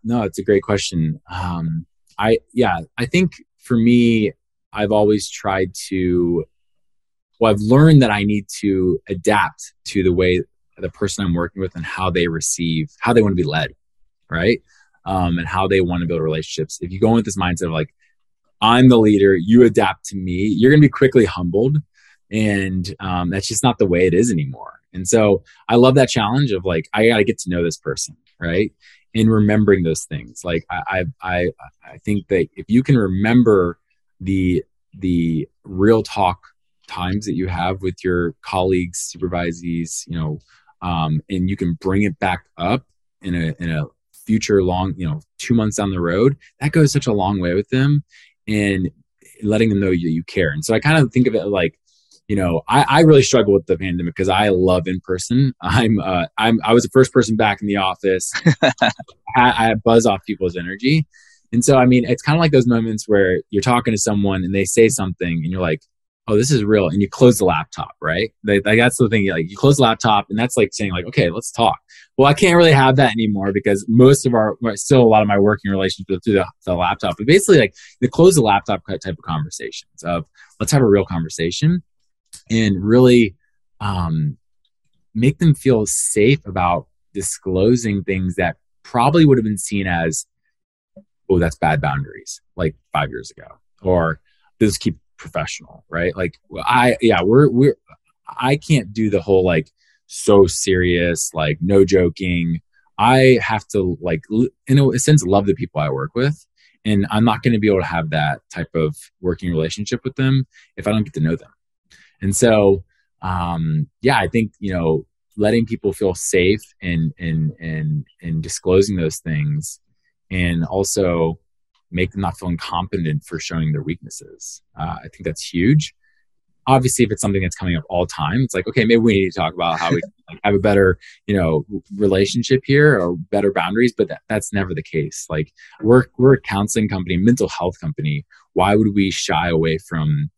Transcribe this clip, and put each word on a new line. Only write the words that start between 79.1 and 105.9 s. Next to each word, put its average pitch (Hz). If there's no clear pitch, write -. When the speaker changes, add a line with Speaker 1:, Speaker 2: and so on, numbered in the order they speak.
Speaker 1:
conversations -
of, 85
"Let's -
have 143
a 123
real 101
conversation," 87
and 107
really, 120
um, 82
make 127
them 160
feel 117
safe -
about 87
disclosing 101
things 92
that 87
probably 143
would 139
have 110
been 107
seen 98
as, 85
"Oh, 92
that's 85
bad 76
boundaries," 71
like, 80
five 73
years 62
ago, -
or, 87
"This 107
keep -
professional," -
right? 85
Like, 90
I, 123
yeah, 107
we're, 120
we're, 131
I 127
can't 127
do 107
the 98
whole, 95
like, 82
so 101
serious, 87
like, 78
no 98
joking. 87
I 127
have 110
to, 92
like, 82
l-, 117
in 139
a 135
sense, 151
love 101
the 98
people -
I 76